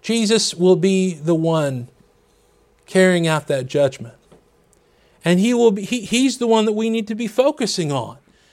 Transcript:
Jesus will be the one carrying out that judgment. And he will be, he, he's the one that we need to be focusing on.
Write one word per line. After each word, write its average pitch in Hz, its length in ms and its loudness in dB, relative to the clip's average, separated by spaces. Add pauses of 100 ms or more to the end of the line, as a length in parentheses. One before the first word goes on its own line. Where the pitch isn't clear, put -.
Jesus 220 540 0
will 180 220 4
be 185 360 0
the 160 220 -2
one 151 540 -2 (960)
carrying 185 420 2
out 151 200 -2
that 131 200 -4
judgment. 135 480 -2 (1080)
And 180 160 4
he 233 120 2
will 233 180 4
be, 202 120 -6
he, 240 180 -4
he's 247 360 0
the 240 100 -2
one 220 180 4
that 220 60 0
we 220 180 -2
need 226 200 -4
to 226 60 -6
be 226 120 -6
focusing 247 640 -2
on. 117 260 -6 (360)